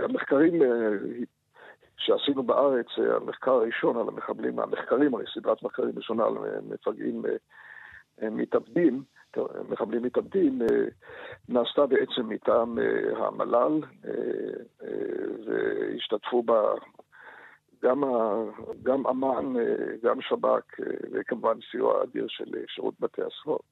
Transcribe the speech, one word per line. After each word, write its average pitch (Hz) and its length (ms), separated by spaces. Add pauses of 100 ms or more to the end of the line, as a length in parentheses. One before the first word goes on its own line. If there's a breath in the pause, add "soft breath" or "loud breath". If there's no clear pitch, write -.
המחקרים, 165 580
אה, 131 60 (1300 loud breath)
שעשינו 131 460
בארץ, 123 440 (120)
אה, 117 180
המחקר 110 340
הראשון 120 460
על 107 120
המחבלים, 110 500
המחקרים, 117 560
הרי 104 100 (100)
סדרת 113 280
מחקרים - 340
ראשונה 113 280
על, 110 120
אה, 104 220 (100)
מפגעים, 110 580
אה, 110 40 (920 loud breath)
אה, 110 80
מתאבדים, 120 720 (640 soft breath)
מחבלים 113 340
מתאבדים, 127 600
אה, 113 40 (800 loud breath)
נעשתה 123 380
בעצם 127 420
מטעם, 117 500
אה, 110 480
המל"ל, 117 540 (240)
אה, 110 60 (720)
אה, - 40 (580)
והשתתפו 57 960
בה 110 320 (1080 loud breath)
גם 131 220
ה-, 113 400 (380)
גם 127 240
אמ"ן, 131 500
אה, 117 300 (160)
גם 117 180
שב"כ, 117 600
אה, - 60 (260)
וכמובן 113 460 (120)
סיוע 113 320
אדיר 113 260
של, - 160 (120)
אה, - 120
שירות 107 320
בתי - 220
הסוהר. - 360 (120)